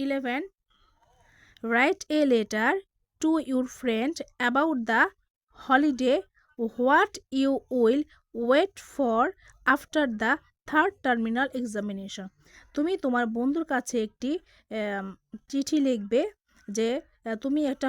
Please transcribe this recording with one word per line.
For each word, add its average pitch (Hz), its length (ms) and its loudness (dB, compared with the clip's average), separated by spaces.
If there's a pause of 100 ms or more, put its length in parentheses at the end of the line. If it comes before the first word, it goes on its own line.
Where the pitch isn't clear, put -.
ইলেভেন, 269 380 -2 (1300)
write 262 320 2 (140)
a 302 40 4 (120)
letter 220 400 0 (500)
to 311 80 2 (200)
your 254 160 0 (140)
friend 247 340 -2 (340)
about 285 280 2 (140)
the 233 120 4 (640)
holiday 269 520 2 (680)
what 330 260 4 (280)
you 269 120 2 (300)
will 254 200 4 (480)
wait 311 240 2 (200)
for 233 280 2 (520)
after 302 280 -2 (200)
the 226 100 2 (360)
third 320 240 2 (120)
terminal 233 440 0 (120)
examination। 202 680 -8 (480)
তুমি 311 180 0 (120)
তোমার 240 200 2 (120)
বন্ধুর 277 360 0
কাছে 247 240 -2 (100)
একটি, 247 320 -6
আম, 208 680 -8 (440)
চিঠি 277 280 0 (100)
লিখবে 226 320 0 (480)
যে, 220 200 -2 (120)
আহ, - 440 -10
তুমি 277 160 0 (120)
একটা 269 160 -4